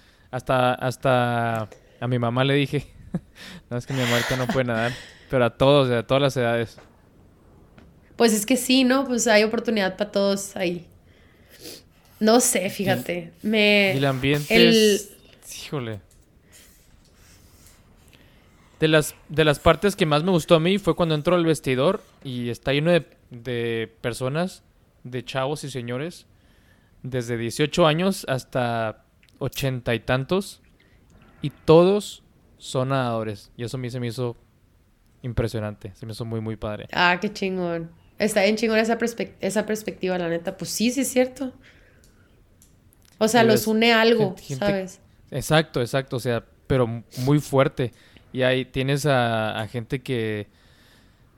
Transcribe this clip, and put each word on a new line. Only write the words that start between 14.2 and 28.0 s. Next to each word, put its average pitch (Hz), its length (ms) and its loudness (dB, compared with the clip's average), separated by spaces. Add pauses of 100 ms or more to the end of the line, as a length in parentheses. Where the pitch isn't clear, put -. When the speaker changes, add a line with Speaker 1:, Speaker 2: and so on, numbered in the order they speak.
Speaker 2:
el 226 140 8
Speaker 1:
es, 214 420 4 (520)
híjole. 113 360 -8 (2750)
De 156 60 2
las, 156 280 2 (140)
de 156 160 2
las 147 140 2
partes 175 380 2
que 180 100 0
más 151 160 2
me 185 80 0
gustó 175 240 4
a 156 60 6
mí 185 180 2
fue 165 160 0
cuando 165 200 0
entro 151 200 0
al 170 100 2
vestidor 143 560 0 (220)
y 123 280 -8
está 135 220 -4
lleno 151 200 2
de, 160 140 2 (240)
de 117 720 -6
personas, 135 600 -6 (400)
de 127 220 -10
chavos 143 400 -6
y 139 60 -10
señores, 127 560 -10 (760)
desde 123 340 -6
dieciocho 147 500 0
años 180 420 0